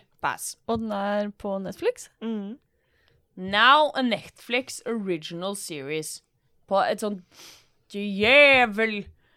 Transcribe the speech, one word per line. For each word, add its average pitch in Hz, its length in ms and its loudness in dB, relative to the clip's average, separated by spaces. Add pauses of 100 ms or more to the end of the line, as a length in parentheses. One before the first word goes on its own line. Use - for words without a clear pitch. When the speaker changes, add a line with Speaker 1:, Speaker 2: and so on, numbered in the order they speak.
(180)
Speaker 1:
Pass. - 340 -4 (160)
Speaker 2:
Og 226 100 -2
den 220 140 -6
er 202 380 -2
på 202 280 -8
Netflix? 196 500 -6 (100)
Speaker 3:
Mhm. 220 400 -8 (800)
Speaker 1:
Now 226 580 4
a 262 80 0
Netflix 240 840 -4
original 190 680 -6
series. 151 640 -8 (480)
På 196 160 2
et - 160 -2
sånt 208 220 -6 (680)
djevel, 220 1160 4 (300)